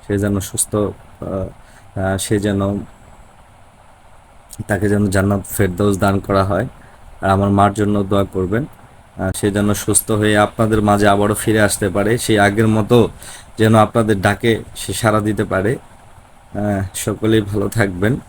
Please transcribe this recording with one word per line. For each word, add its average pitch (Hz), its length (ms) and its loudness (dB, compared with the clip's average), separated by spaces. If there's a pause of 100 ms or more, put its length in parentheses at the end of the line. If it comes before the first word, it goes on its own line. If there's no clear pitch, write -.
সে 101 100 -2
যেন 101 220 0
সুস্থ, - 360 -6
আহ, 104 100 0 (400)
আহ, 95 920 -6
সে 104 220 -2
যেন, 98 400 -2 (1900)
তাকে 101 220 -2
যেন 104 180 2
জান্নাত 98 420 0
ফেরদৌস 98 480 0
দান 98 220 0
করা 95 240 0
হয়। 101 240 -2 (540)
আর 95 80 0
আমার 98 200 2
মার 101 240 4
জন্য 101 300 0
দোয়া 98 200 0
করবেন, 95 420 -4 (520)
আহ, 92 180 -4
সে 104 160 -2
যেন 104 220 0
সুস্থ - 380 -2
হয়ে 107 260 2
আপনাদের 107 440 2
মাঝে 104 260 4
আবারও 101 260 2
ফিরে 107 280 0
আসতে 101 280 0
পারে, 101 280 0
সেই 110 220 0
আগের 101 280 4
মতো 110 420 4 (480)
যেন 110 180 4
আপনাদের 107 460 2
ডাকে 104 420 0 (120)
সে - 180 -10
সাড়া 107 280 0
দিতে 104 220 -2
পারে। 95 320 -2
আহ, - 1080 -8 (100)
সকলেই 110 460 0
ভালো 101 280 -4
থাকবেন। 101 600 -2